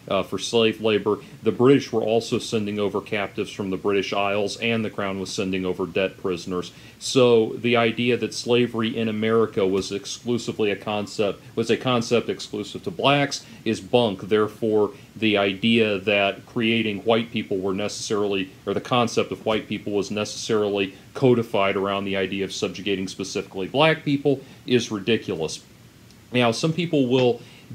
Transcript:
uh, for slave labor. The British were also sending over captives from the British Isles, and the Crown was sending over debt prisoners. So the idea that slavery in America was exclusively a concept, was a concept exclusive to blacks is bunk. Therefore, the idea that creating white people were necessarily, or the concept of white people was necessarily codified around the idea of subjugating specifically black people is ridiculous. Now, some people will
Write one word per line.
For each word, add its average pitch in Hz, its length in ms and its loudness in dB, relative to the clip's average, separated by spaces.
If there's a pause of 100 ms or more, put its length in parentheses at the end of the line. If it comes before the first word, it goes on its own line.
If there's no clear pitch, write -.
uh, 95 160 0
for 95 140 -6
slave 113 420 2
labor. 104 380 2 (240)
The 110 100 2
British 123 400 6
were 113 100 0
also 113 360 0
sending 104 420 -2
over 98 200 0
captives 98 500 -4
from 101 200 -6
the 92 60 -2
British 98 360 0
Isles, 101 440 0
and 113 280 0
the 101 60 -4
Crown 98 300 -4
was 92 100 -6
sending 92 340 -2
over 92 220 -2
debt 92 300 -2
prisoners. 90 560 -4 (260)
So 120 600 4
the 117 180 0
idea 117 400 2
that 107 180 -4
slavery 117 640 0
in 113 120 -2
America 110 580 2
was 95 260 0
exclusively 113 760 -2
a 98 60 -2
concept, 104 680 -4 (120)
was 117 160 -2
a 107 60 4
concept 117 520 0
exclusive - 560 -8
to 98 60 -6
blacks 139 540 0 (200)
is 107 160 -2
bunk. 104 420 2
Therefore, 107 680 2 (240)
the 107 220 2
idea 104 600 2
that 98 480 0
creating 110 540 0
white 117 300 2
people 104 280 -4
were 95 160 -2
necessarily, 101 760 -2 (160)
or 101 80 -2
the - 60 -2
concept 113 500 0
of - 160 -10
white 110 220 -2
people 104 240 -6
was 98 180 0
necessarily 104 840 -2 (200)
codified 113 600 2
around 98 280 0
the 98 120 -4
idea 95 280 -2
of 90 80 -6
subjugating 95 540 -4
specifically 95 640 -6
black 156 340 2
people 139 380 0 (260)
is 120 240 2
ridiculous. 101 720 -2 (720)
Now, 120 200 4
some 160 200 0
people 160 340 0
will 123 360 2 (320)